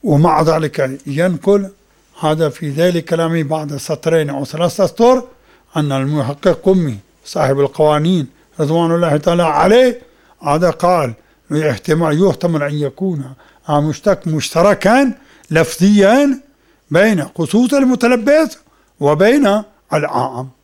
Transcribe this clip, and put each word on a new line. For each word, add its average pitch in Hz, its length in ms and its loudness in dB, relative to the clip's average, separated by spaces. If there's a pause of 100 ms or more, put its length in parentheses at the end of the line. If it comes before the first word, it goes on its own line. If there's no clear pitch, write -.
ومع 156 380 2
ذلك 151 640 -2
ينقل 185 640 -2 (500)
هذا 156 280 0
في 151 220 -8
ذيل 170 300 0
كلامه 165 420 -2
بعد 151 340 -6
سطرين 156 540 -2
أو 139 140 -6
ثلاثة 170 400 -2
أسطر 247 400 2 (520)
أن 147 160 -2
المحقق 139 720 -2
قمي 170 360 0 (260)
صاحب 139 360 -2
القوانين 151 680 0 (340)
رضوان 165 340 0
الله 165 220 0
تعالى 170 260 0
عليه 190 580 2 (420)
هذا 160 280 0
قال: 165 440 0 (380)
"احتمال، 156 760 0
يحتمل 160 340 -2
أن 147 120 -6
يكون 147 600 -6 (360)
مشتق 151 560 -2
مشتركاً 196 840 0 (380)
لفظياً 208 880 2 (500)
بين 180 340 2 (140)
خصوص 220 360 0
المتلبس 254 840 2 (420)
وبين 202 640 2 (300)
العام". 131 560 -4 (160)